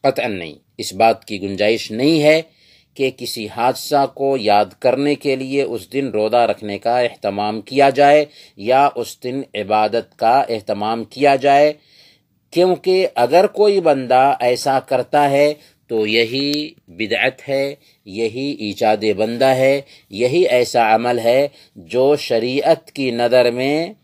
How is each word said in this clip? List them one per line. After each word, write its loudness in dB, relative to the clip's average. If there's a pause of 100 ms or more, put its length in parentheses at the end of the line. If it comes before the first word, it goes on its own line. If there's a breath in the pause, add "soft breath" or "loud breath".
قطعاً -2
نہیں، -10 (240)
اس -10
بات 2
کی -10
گنجائش -2
نہیں 0
ہے 4 (520 soft breath)
کہ -2
کسی -10
حادثہ 0
کو -2
یاد 2 (140)
کرنے 0
کے -4
لیے -4
اس -8
دن -2
روزہ 0
رکھنے -2
کا -2
اہتمام -4
کیا 2
جائے 4 (320 loud breath)
یا 2
اس -10
دن -8 (120)
عبادت -2
کا 2
اہتمام -4
کیا 2
جائے، 4 (800 soft breath)
کیونکہ 0
اگر 4
کوئی 2
بندہ 2
ایسا 0
کرتا 0
ہے 2 (320 soft breath)
تو -2
یہی -2 (180)
بدعت -4
ہے، -4 (300 soft breath)
یہی -6
ایجاد -2 (120)
بندہ -2
ہے، 2 (300 soft breath)
یہی 0
ایسا 2
عمل 0
ہے 2 (280 soft breath)
جو 0
شریعت -2
کی -6
نظر 2
میں -4 (120)